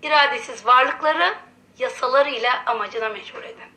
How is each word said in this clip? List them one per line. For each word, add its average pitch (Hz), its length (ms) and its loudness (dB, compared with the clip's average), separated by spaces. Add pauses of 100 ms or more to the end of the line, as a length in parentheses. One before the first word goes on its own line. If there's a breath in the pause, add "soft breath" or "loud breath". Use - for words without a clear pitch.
iradesiz 277 600 0
varlıkları 302 680 4 (420)
yasalarıyla 254 880 0
amacına 220 440 -4
mecbur - 340 -14
eden. - 340 -18